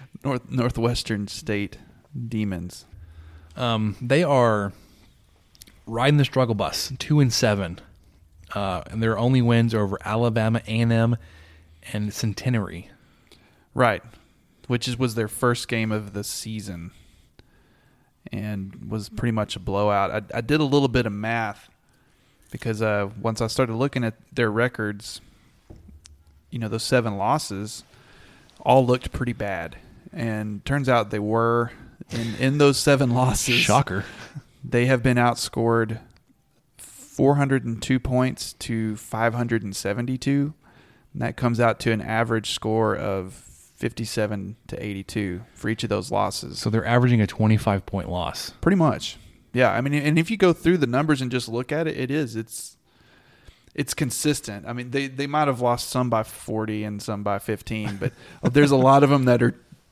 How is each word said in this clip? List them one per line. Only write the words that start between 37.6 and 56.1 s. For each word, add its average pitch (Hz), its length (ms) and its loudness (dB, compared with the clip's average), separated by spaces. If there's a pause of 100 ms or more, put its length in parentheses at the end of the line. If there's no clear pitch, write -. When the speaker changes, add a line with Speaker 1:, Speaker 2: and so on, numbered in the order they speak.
Speaker 1:
and 117 180 -6
two 131 160 2
points 127 560 -2
to 110 420 -4
five 113 380 -2
hundred 117 300 0
and 98 100 -8
seventy-two. 131 800 -2 (580)
And - 100 -6
that - 140 -4
comes 117 220 0
out 117 220 2
to 120 120 0
an 107 80 0
average 113 520 -2
score 110 420 0
of 95 400 -4
fifty-seven 107 1200 -6 (120)
to - 140 -10
eighty-two 98 600 -6 (100)
for - 160 -6
each 113 140 -2
of 113 80 -4
those 101 220 -2
losses. 101 480 -4
Speaker 2:
So 113 100 -2
they're 110 160 0
averaging 120 340 4
a 104 60 6
twenty-five 107 600 2
point 101 220 -4
loss. - 420 -6 (100)
Speaker 1:
Pretty - 160 4
much. 160 400 0 (360)
Yeah. 120 200 4
I 107 80 0
mean, 139 140 0
and 147 240 2
if 165 120 0
you 226 60 -2
go 190 160 6
through 170 260 2
the 143 80 2
numbers 139 340 0
and 127 100 -4
just 123 180 -4
look 117 240 -6
at 160 160 -2
it, - 80 -6
it 127 140 -4
is. 139 260 -4
It's, - 400 -10 (960)
it's 139 200 -6
consistent. 123 720 -4
I 120 60 -8
mean, 123 200 -10
they, 139 160 -2
they 135 180 -6
might 147 220 0
have 123 120 0
lost 120 300 0
some 127 180 0
by 113 140 0